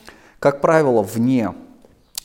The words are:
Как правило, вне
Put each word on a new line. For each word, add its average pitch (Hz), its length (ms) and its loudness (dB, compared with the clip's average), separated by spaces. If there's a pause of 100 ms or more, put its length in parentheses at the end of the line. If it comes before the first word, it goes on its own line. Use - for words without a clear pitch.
(400)
Как 143 200 0
правило, 151 440 2
вне 117 500 -2 (720)